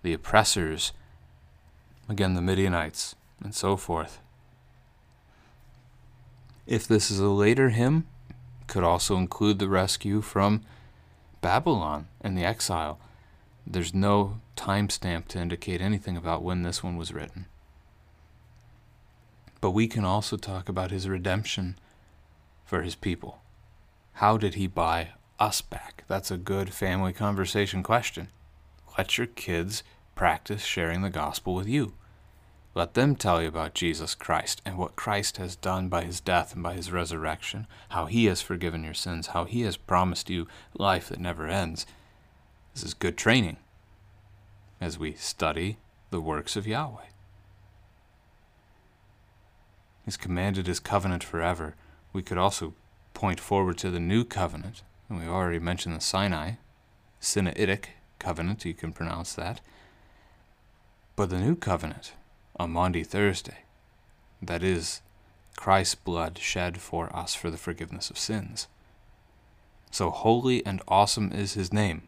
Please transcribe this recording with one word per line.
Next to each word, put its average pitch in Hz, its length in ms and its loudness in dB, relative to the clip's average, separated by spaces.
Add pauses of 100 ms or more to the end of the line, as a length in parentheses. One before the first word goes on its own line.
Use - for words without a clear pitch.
the 87 100 0
oppressors, 82 800 2 (1160)
again, 98 260 2
the 87 80 2
Midianites, 92 720 2 (260)
and 101 140 -10
so 95 220 2
forth. 82 420 -4 (2500)
If 110 200 2
this 110 240 6
is 98 100 2
a 101 80 6
later 113 420 6
hymn, 131 360 4 (600)
could 92 180 0
also 87 320 4
include 98 420 2
the 98 100 0
rescue 98 520 2
from 107 420 4 (760)
Babylon 87 680 2 (120)
and 95 160 -2
the 87 80 2
exile. 85 540 0 (680)
There's 85 280 -2
no 101 460 4 (160)
timestamp 98 720 -2
to 92 120 -6
indicate 87 400 -4
anything 98 360 0
about 82 260 -2
when 90 200 -2
this 87 200 -4
one 87 140 -4
was 82 180 -8
written. 85 320 -10 (2250)
But 95 100 2
we 110 160 4
can 113 180 0
also 104 320 2
talk 92 320 -6
about 92 220 -2
his 95 180 -4
redemption 92 680 -2 (840)
for 85 180 -2
his 87 120 -6
people. - 460 -6 (760)
How 107 180 6
did 101 180 2
he 95 120 0
buy 85 420 0 (320)
us 107 200 2
back? - 460 -14
That's 95 240 -4
a 95 60 -2
good 95 360 -2
family 92 400 0
conversation 98 680 0
question. 113 460 -2 (680)
Let 95 220 0
your 120 80 0
kids 92 560 -4 (320)
practice 92 500 2
sharing 87 380 -2
the 98 80 0
gospel 76 440 -4
with 95 120 -2
you. 120 280 0 (840)
Let 82 180 0
them 135 220 6
tell 87 260 4
you 80 60 0
about 78 260 -4
Jesus 80 400 -2
Christ - 500 -2
and 92 140 -6
what 90 160 -4
Christ 101 440 -2
has 92 180 -8
done 92 320 -2
by 87 160 0
his 87 160 -8
death 87 340 2
and 90 80 -8
by 87 120 -4
his 85 180 -6
resurrection, 82 760 -4 (240)
how 85 160 -2
he 113 200 4
has 92 160 2
forgiven 85 420 -4
your 78 100 -8
sins, 85 340 -6
how 87 160 -2
he 117 180 -2
has 101 140 -2
promised 90 540 0
you 87 160 -2 (280)
life 92 340 2
that - 120 -8
never 80 280 -6
ends. 85 380 -2 (880)
This - 100 -10
is - 100 -10
good 87 220 -2
training 110 400 4 (1200)
as 85 180 -6
we 78 160 -6
study 85 640 -4 (320)
the 87 100 -2
works 78 360 -4
of 104 100 -4
Yahweh. 117 400 -6 (3000)
He's - 120 -8
commanded 92 500 -2
his 87 140 -2
covenant 95 440 0
forever. 82 520 -2 (360)
We 92 100 -4
could 90 160 -4
also 90 360 2 (400)
point 92 240 -2
forward 92 400 0
to 92 120 -2
the 87 100 -2
new 101 240 2
covenant, 87 580 -6 (260)
and 92 120 -6
we've 82 80 -8
already 87 320 0
mentioned 87 340 -4
the 82 60 -8
Sinai, 95 540 0 (640)
Sinaitic 95 720 0 (280)
covenant, 87 460 -4
you 82 100 -4
can 82 180 -8
pronounce 85 420 -6
that. 87 260 -6 (1500)
But 95 160 0
the 90 80 0
new 123 160 2
covenant, 87 580 -4 (440)
on 85 140 -4
Maundy 85 320 2
Thursday, - 640 0 (760)
that 85 200 -4
is 90 380 0 (560)
Christ's 95 380 4
blood 85 440 -4
shed 90 420 -2
for - 360 -6
us 85 180 -6
for 87 160 -4
the 82 60 -8
forgiveness 85 540 -8
of - 80 -10
sins. 110 500 -4 (1200)
So - 200 0
holy 120 560 2
and 95 200 -4
awesome 101 460 4
is 101 220 -2
his 95 180 -2
name. 98 360 2